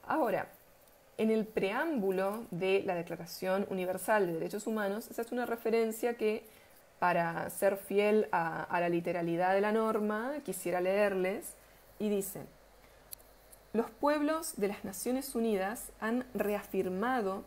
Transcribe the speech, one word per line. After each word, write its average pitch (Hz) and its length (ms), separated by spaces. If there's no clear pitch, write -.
Ahora, 233 420
en 220 120
el 220 140
preámbulo 208 1040
de 190 360
la 190 80
Declaración 175 720
Universal 185 580
de 175 60
Derechos 170 340
Humanos 220 380
se - 160
hace 233 140
una 247 100
referencia 226 720
que, 214 280
para 170 520
ser 196 260
fiel 208 560
a, 165 300
a 175 180
la 175 80
literalidad 170 640
de 196 80
la 208 120
norma, 220 600
quisiera 180 360
leerles, 196 720
y 214 80
dice: 196 340
"Los 226 180
pueblos 302 680
de 196 120
las 202 160
Naciones 247 500
Unidas 214 640
han 233 340
reafirmado 202 1160